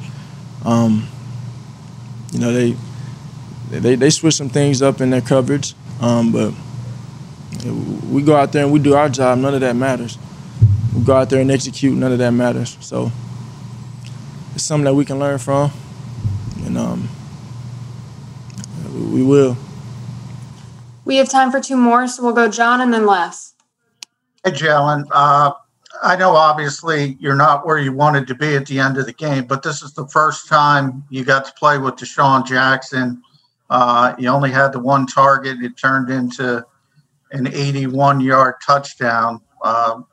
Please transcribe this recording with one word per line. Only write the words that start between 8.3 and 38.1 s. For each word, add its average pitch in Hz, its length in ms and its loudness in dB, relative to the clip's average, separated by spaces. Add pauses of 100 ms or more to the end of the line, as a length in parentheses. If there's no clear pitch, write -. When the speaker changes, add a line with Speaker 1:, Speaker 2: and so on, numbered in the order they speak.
Speaker 1:
out 139 160 4
there 147 140 2
and 143 80 2
we 151 60 6
do 143 140 4
our 147 160 4
job. 127 300 2
None 139 160 0
of 131 60 0
that 123 140 2
matters. 120 420 -2 (760)
We 120 80 0
go 131 120 6
out 131 140 4
there 131 120 4
and 131 80 2
execute. 131 480 0
None 127 140 0
of 123 80 2
that 123 120 2
matters. 120 500 0
So 123 300 -6 (1400)
it's - 100 -8
something 147 220 0
that 135 80 4
we 143 120 2
can 139 120 -6
learn 139 220 -2
from, 139 320 0 (960)
and, 120 120 -4
um, 120 320 -6 (1800)
we, 123 300 -4
we - 20 2
will. 131 340 4 (1500)
Speaker 2:
We 269 120 0
have 269 100 4
time 262 240 2
for 269 80 0
two 269 160 -6
more, 247 320 4
so 247 160 -8
we'll 240 80 2
go 233 160 4
John 233 320 2
and 247 140 2
then 220 120 2
Les. 180 500 -2 (880)
Speaker 3:
Hey, 185 60 2
Jalen. 147 600 2
Uh, 143 400 6 (500)
I - 140 2
know 185 180 4
obviously 151 840 2
you're 139 160 0
not 143 300 4
where 156 120 2
you 135 140 -2
wanted 139 360 2
to 131 80 -6
be 147 200 0
at 139 120 -2
the 135 120 -4
end 135 180 0
of 135 80 -2
the 117 60 -10
game, 139 320 -4
but 135 200 -4
this 151 180 -6
is 147 120 -18
the 147 140 -10
first 156 400 0
time 143 640 2
you 131 160 -6
got 135 180 2
to - 160 -14
play 147 180 4
with 135 180 -2
Deshaun 135 500 2
Jackson. 127 760 0 (480)
Uh, 123 480 4
you 127 120 -2
only 139 200 2
had 135 220 2
the 127 80 -6
one 135 260 2
target. 135 560 2
It 123 140 -8
turned 131 340 0
into 123 560 -2 (680)
an 135 140 -4
eighty-one 139 760 0